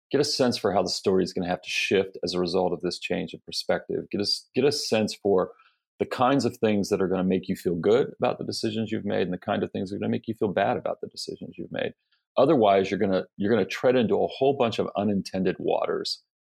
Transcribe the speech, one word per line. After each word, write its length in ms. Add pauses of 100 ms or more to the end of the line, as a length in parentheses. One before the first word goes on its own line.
(120)
get 100
a 20
sense 340
for 160
how 100
the 60
story 340
is 100
gonna 160
have 120
to 80
shift 540
as 120
a 40
result 320
of 100
this 180
change 340
in 140
perspective. 640
Get 80
a 40
s-, 300
get 100
a 80
sense 440
for 360 (480)
the 60
kinds 400
of 120
things 320
that 120
are 80
gonna 160
make 240
you 80
feel 180
good 420
about 220
the 60
decisions 460
you've 140
made 180
and 100
the 40
kind 240
of 100
things 200
that 60
are 20
gonna 100
make 180
you 60
feel 140
bad 300
about 240
the 60
decisions 500
you've 140
made. 220 (440)
Otherwise, 520
you're 100
gonna, 260 (120)
you're 140
gonna 140
tread 320
into 180
a 120
whole 300
bunch 220
of 160
unintended 640
waters, 640 (360)